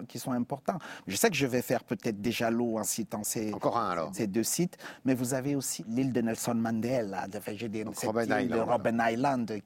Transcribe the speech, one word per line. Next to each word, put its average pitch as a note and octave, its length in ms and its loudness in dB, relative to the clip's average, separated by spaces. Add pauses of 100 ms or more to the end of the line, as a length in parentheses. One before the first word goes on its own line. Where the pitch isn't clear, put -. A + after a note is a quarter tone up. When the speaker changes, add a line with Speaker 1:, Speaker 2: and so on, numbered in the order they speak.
Speaker 1:
qui - 100 -10
sont C3 140 -4
importants. C#3 480 -2 (260)
Je F#3+ 120 -2
sais A#3 120 6
que F3 60 2
je C#3 100 2
vais B2 160 2
faire A#2+ 220 0
peut-être G#2+ 380 -2
déjà A2+ 280 0
l'eau A#2 280 2
en G#2 80 -2
citant G#2+ 380 -4
ces, G#2+ 300 -2
Speaker 2:
Encore A2 240 0
un, A2 120 2
alors. E2+ 260 -2
Speaker 1:
ces A2 120 0
deux G#2+ 160 2
sites, - 340 0 (260)
mais C3 100 2
vous B2+ 200 0
avez C#3 240 0
aussi - 320 -4
l'île B2 240 2
de A#2+ 80 4
Nelson A2+ 340 0
Mandela, A2+ 720 0
de, G2 100 -8
enfin, A2 200 -8
j'ai A2+ 100 -6
des, G#2+ 160 -4
Speaker 2:
Donc, G2+ 120 -8
Speaker 1:
cette - 100 -4
Speaker 2:
Robben A2 240 2
Speaker 1:
île G#2+ 180 2
de A2+ 80 0
Speaker 2:
Island. A2 140 2
Speaker 1:
Robben A#2 360 4
Island A#2 600 2